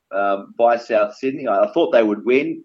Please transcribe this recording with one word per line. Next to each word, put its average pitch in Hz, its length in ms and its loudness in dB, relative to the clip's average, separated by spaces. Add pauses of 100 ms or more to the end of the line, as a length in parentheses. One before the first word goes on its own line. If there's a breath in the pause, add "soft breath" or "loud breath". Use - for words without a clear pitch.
(120)
um, 98 460 -4
by 117 200 4
South 107 380 -2
Sydney. 135 320 -6
I, 101 180 2
I 104 80 -4
thought 165 180 0
they 117 120 6
would 104 220 -2
win. 147 400 0